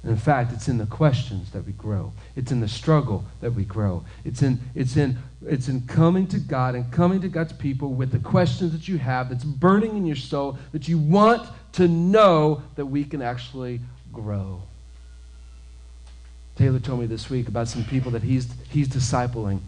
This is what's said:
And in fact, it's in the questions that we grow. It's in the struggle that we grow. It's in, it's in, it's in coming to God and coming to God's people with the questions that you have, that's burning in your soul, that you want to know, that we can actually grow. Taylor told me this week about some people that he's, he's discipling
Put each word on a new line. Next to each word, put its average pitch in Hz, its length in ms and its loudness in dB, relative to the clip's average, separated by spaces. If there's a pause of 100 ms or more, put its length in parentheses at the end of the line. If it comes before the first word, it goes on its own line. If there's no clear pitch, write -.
And - 80 -6
in 110 80 2
fact, 123 340 2
it's - 140 -6
in 123 120 0
the 107 80 -2
questions 104 640 0
that 90 160 -8
we 98 60 -10
grow. 104 400 -4 (220)
It's 131 160 -6
in 123 100 2
the 110 80 0
struggle 123 560 0 (180)
that 120 100 -2
we 98 120 -2
grow. 95 400 -2 (200)
It's - 160 -6
in, 131 200 4 (140)
it's 131 220 0
in, 131 220 2 (280)
it's 139 220 -2
in 127 140 -2
coming 175 460 4
to - 100 -2
God 127 360 -2
and 123 160 -4
coming 180 300 4
to 180 80 -4
God's 160 240 -4
people 139 400 -4
with 127 180 -2
the - 80 0
questions 180 540 2
that 160 160 -8
you 190 80 -2
have, 127 320 -2
that's 123 160 -6
burning 196 540 4
in 185 80 0
your 147 100 -2
soul, 139 420 -4 (140)
that 156 160 -6
you 170 80 2
want 202 500 6 (260)
to 180 140 4
know, 170 760 6 (140)
that 143 100 -6
we 143 180 -2
can 143 160 -8
actually 123 600 -6 (300)
grow. 98 520 -6 (1900)
Taylor 131 220 4
told 123 220 -4
me 117 60 -4
this 113 220 -6
week 127 180 -4
about 113 220 -4
some 120 160 -6
people 131 280 -2
that 113 100 -2
he's, 127 260 0 (220)
he's 135 180 2
discipling 120 800 -2